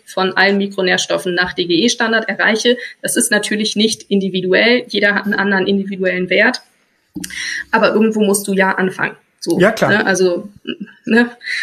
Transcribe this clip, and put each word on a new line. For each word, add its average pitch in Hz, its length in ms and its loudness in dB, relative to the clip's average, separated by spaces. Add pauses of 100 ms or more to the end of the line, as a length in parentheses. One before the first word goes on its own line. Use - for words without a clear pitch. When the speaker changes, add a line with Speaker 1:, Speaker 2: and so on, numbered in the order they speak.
Speaker 1:
von 185 320 -2
allen 196 200 4
Mikronährstoffen 180 800 -2
nach 180 180 -2
D 180 120 -2
G 170 180 2
E-Standard 226 460 0
erreiche? 214 480 2 (260)
Das - 140 -2
ist - 120 0
natürlich 208 460 -2
nicht 214 340 0
individuell. 190 800 2
Jeder 202 260 0
hat 202 120 -4
einen 202 100 -2
anderen 196 320 0
individuellen 190 640 -2
Wert. 214 320 2 (1120)
Aber 214 220 2
irgendwo 214 300 2
musst 202 240 0
du 196 60 -2
ja 190 180 2
anfangen. - 460 -4 (220)
So, 170 200 -2
Speaker 2:
Ja, 196 140 6
klar. 147 180 0
Speaker 1:
ne? 214 140 0
Also, 185 440 0 (560)
ne? 240 240 4 (340)